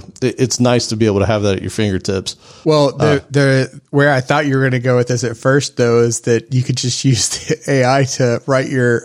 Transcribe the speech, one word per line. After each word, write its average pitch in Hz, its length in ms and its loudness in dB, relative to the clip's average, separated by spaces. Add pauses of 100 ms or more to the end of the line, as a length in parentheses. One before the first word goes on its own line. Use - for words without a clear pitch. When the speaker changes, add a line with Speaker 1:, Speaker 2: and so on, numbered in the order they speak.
(220)
Speaker 1:
it, 123 160 -4
it's 127 220 -2
nice 123 280 2
to 113 80 -4
be 113 100 2
able 98 140 2
to 95 60 2
have 107 160 0
that 101 140 0
at - 60 -8
your 95 80 -8
fingertips. 95 680 -4 (280)
Speaker 2:
Well, 147 320 2
the, 147 100 0
Speaker 1:
Uh, 143 240 0
Speaker 2:
the, 135 500 0 (100)
where 143 220 2
I 131 80 2
thought 147 260 0
you 135 100 0
were 135 80 2
gonna 127 140 0
go 123 180 0
with 123 120 0
this 127 160 -2
at 113 120 -6
first, 135 420 0
though, 117 220 4
is 117 220 0
that 117 320 0
you 127 80 2
could 127 140 -4
just - 280 -6
<laughs> 135 80 4
use - 160 0 (200)
the 151 240 -4
A 131 180 2
I 139 140 2
to 123 420 -2
write 135 220 0
your, 120 360 2